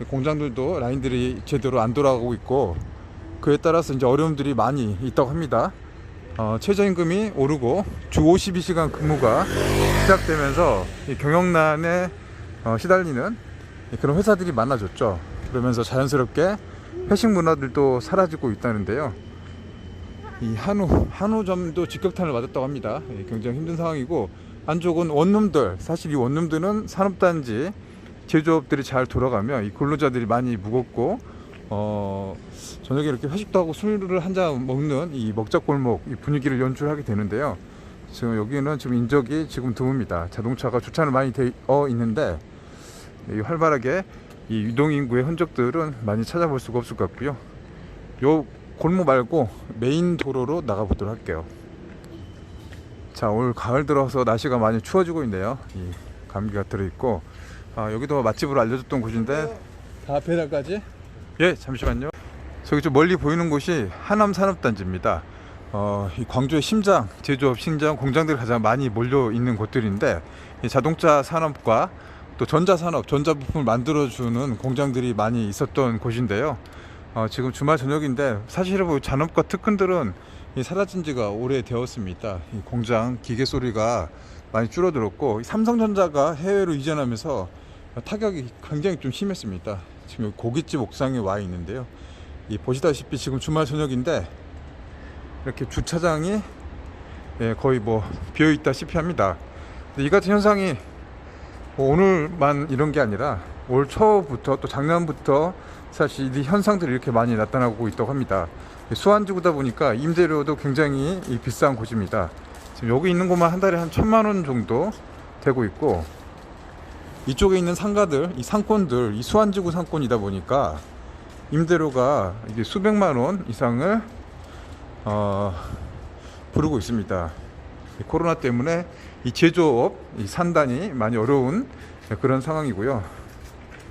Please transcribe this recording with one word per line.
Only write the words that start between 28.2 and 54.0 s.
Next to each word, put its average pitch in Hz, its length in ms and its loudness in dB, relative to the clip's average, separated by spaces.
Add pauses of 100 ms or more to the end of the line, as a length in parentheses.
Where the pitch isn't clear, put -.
제조업들이 156 560 4
잘 131 220 2
돌아가면 123 640 0
이 104 40 -4
근로자들이 139 540 0
많이 117 320 2
무겁고, 120 600 -2 (500)
어, 101 680 -4 (460)
저녁에 147 260 0
이렇게 131 200 -2
회식도 202 300 0
하고 160 140 2
술을 190 480 0
한 185 140 -4
잔 147 320 0
먹는 143 480 -2
이 110 200 -2
먹자골목 123 760 0
이 - 60 -4
분위기를 139 440 0
연출하게 143 440 -2
되는데요. 104 520 -2 (560)
지금 117 240 -2
여기는 139 420 -2
지금 123 180 -2
인적이 135 520 2
지금 127 260 -4
드뭅니다. 98 560 0
자동차가 117 500 -2
주차는 147 320 0
많이 131 200 2
되어 135 560 2
있는데 117 500 0 (920)
이 107 100 -4
활발하게 151 640 0 (460)
이 110 140 0
유동 135 280 2
인구의 127 320 2
흔적들은 156 680 0 (100)
많이 107 200 0
찾아볼 156 360 0
수가 117 180 -4
없을 117 180 -6
것 98 140 -2
같고요. 131 260 -6 (880)
요 151 200 6 (340)
골목 175 280 2
말고 131 420 4 (320)
메인 165 380 2
도로로 135 480 -2
나가보도록 104 480 -2
할게요. 80 320 -6 (1700)
자, 110 160 0
올 117 240 0
가을 131 320 0
들어서 135 380 2